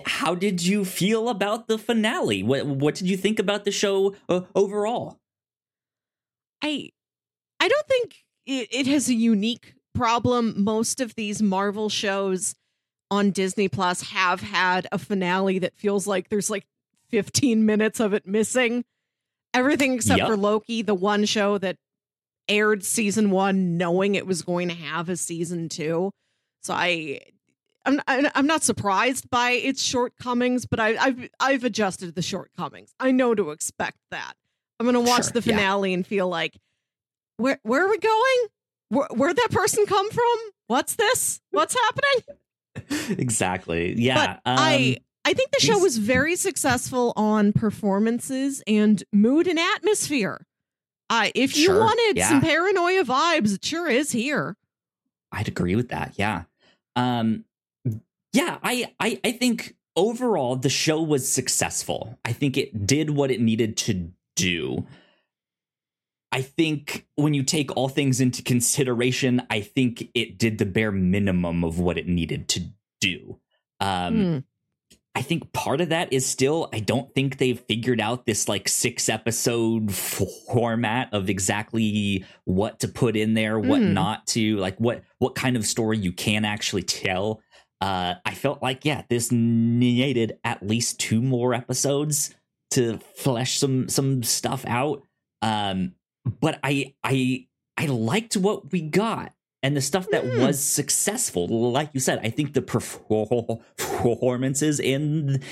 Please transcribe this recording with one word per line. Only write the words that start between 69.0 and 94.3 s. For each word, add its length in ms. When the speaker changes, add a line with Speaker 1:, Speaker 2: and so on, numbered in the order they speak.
Speaker 1:
I 120
think 520
it 260
did 180
the 80
bare 260
minimum 720
of 160
what 180
it 100
needed 420
to 120
do. 400
Um, 360
Speaker 2:
Hmm. 220
Speaker 1:
I 80
think 280
part 300
of 80
that 240
is 140
still, 440
I 80
don't 360
think 240
they've 200
figured 400
out 280
this, 200
like, 200
six 420
episode 800
format 1200
of 160
exactly 960
what 380
to 60
put 280
in 180
there, 240
what 240
Speaker 2:
Hmm. 120
Speaker 1:
not 340
to, 300
like, 200
what, 240
what 160
kind 240
of 80
story 320
you 140
can 340
actually 380
tell. 580
Uh, 340
I 80
felt 260
like, 240
yeah, 240
this 220
needed 1120
at 240
least 320
two 240
more 320
episodes 800
to 280
flesh 420
some, 320
some 320
stuff 460